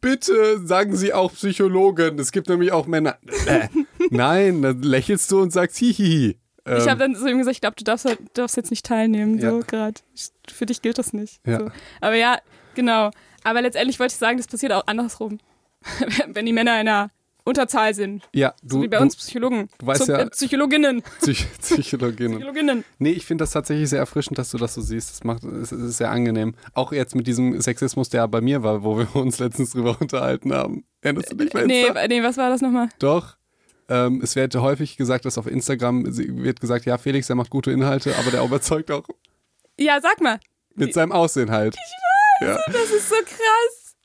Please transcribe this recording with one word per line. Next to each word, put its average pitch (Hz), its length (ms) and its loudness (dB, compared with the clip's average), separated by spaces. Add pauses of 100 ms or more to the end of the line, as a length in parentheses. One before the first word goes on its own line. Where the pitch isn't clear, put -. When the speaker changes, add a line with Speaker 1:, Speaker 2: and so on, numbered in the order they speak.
Speaker 1:
"Bitte 220 640 2
sagen 190 300 2
Sie 196 160 0
auch 185 200 2
Psychologen, 185 840 2
es 143 140 -4
gibt 190 160 -2
nämlich 175 240 2
auch 156 160 2
Männer." 156 300 0 (280)
Äh, - 220 0 (180)
Speaker 2:
<laughs> - 240 -2
Speaker 1:
nein, 165 520 2
dann 131 200 0
lächelst 139 480 2
du 196 100 6
und 180 120 2
sagst, 180 260 0
"Hihihi." 165 520 4 (380)
Speaker 2:
Ich 127 40 0
Speaker 1:
Ähm. 120 160 4
Speaker 2:
hab - 100 2
dann 269 180 2
so 226 100 -4
ihm 254 120 2
gesagt, 254 180 0
"Ich - 40 -12
glaub, 220 160 -2
du 214 80 -14
darfst 220 220 -2
halt, 233 120 0 (160)
darfst 240 220 -2
jetzt 233 140 -4
nicht 220 160 -6
teilnehmen, 220 520 2
Speaker 1:
Ja. 220 120 2
Speaker 2:
so 233 160 0
grad. 220 360 -6 (120)
Ich, - 160 -14 (220)
für - 140 -6
dich 240 160 -6
gilt 233 160 -2
das - 140 -4
nicht." 214 340 -8
Speaker 1:
Ja. 117 120 0
Speaker 2:
So. 220 120 -4 (300)
Aber 214 140 2
ja, 233 240 2 (360)
genau. 226 360 2 (340)
Aber 226 180 2
letztendlich 247 360 0
wollte 254 140 0
ich - 60 -10
sagen, 240 180 2
das 247 100 -6
passiert 240 260 -4
auch 190 140 0
andersrum. 220 520 -6 (440)
<laughs> 254 460 -2
Wenn 220 180 -6
die 226 60 0
Männer 226 280 2
in 220 80 0
einer 208 220 0 (340)
Unterzahl 247 500 2
sind. 202 380 -6
Speaker 1:
Ja, 135 220 2 (100)
Speaker 2:
So 135 140 -2
Speaker 1:
du, 139 40 2
Speaker 2:
wie 233 60 0
bei 214 80 0
Speaker 1:
du, 247 80 6
Speaker 2:
uns 285 100 4
Psychologen. 240 540 -4 (100)
Speaker 1:
du 120 80 -8
weißt 139 200 2
Speaker 2:
Zu-, - 40 0
Speaker 1:
ja 139 80 2
Speaker 2:
äh, 247 120 0
Psychologinnen. 277 720 2 (180)
Speaker 1:
Psych-, - 320 0
<laughs> - 80 -20
Psychologinnen. 120 760 -2
Speaker 2:
Psychologinnen. 277 460 -2 (140)
Speaker 1:
Nee, 143 140 2
ich 180 120 -4
find 165 160 -4
das 156 120 -2
tatsächlich 151 360 -2
sehr 139 120 0
erfrischend, 139 380 -4
dass 127 120 -6
du 123 80 -6
das 117 160 -4
so 117 60 -8
siehst. 113 320 -6
Das - 100 -16
macht, 117 220 -6
es, 113 260 -10
es 117 100 -8
ist 120 180 -6
sehr 113 120 -2
angenehm. 113 460 0 (180)
Auch 127 180 -2
jetzt 135 220 -4
mit 123 140 -2
diesem 127 320 0
Sexismus, 131 480 -2
der 117 180 0
bei 113 140 0
mir 131 240 0
war, 107 180 0
wo 107 160 0
wir 117 120 2
<laughs> - 40 -16
uns 131 240 0
letztens 123 320 -2
drüber 120 300 0
unterhalten 131 520 -2
haben. - 320 -4 (180)
Erinnerst - 280 -2
du - 60 -12
dich, 294 180 -2
Speaker 2:
Äh, 240 120 2
nee, 247 180 4
Speaker 1:
Fenster? 240 180 0
Speaker 2:
wa-, - 60 -2
nee, 240 160 2
was 240 120 -2
war 262 140 0
das 254 120 0
nochmal? 240 260 0 (100)
Speaker 1:
Doch. 156 380 0 (520)
Ähm, 123 360 0
es 120 100 -4
wird 131 220 0
häufig 139 400 0
gesagt, 127 280 -2
dass 123 140 -4
auf 107 80 -6
Instagram, 123 640 -2
sie, 123 320 -6
wird 127 180 -2
gesagt, 120 260 -2
"Ja, 123 120 0
Felix, 139 300 -2
der 127 80 0
macht 123 140 -2
gute 135 200 -2
Inhalte, 135 480 0
aber 123 140 0
der 123 100 2
überzeugt 139 480 -2
auch 147 140 -4 (760)
Speaker 2:
Ja, 285 220 2
sag 359 200 2
mal. 233 200 0 (340)
Speaker 1:
mit 135 140 0
Speaker 2:
Wie - 40 -4
Speaker 1:
seinem 170 200 2
Aussehen 147 400 2
halt." 107 240 0
Speaker 2:
Ich 762 720 2
weiß, - 80 2
Speaker 1:
Ja. 640 160 -2
Speaker 2:
das 466 180 0
ist 415 180 0
so 415 60 2 (100)
krass. 453 580 0 (220)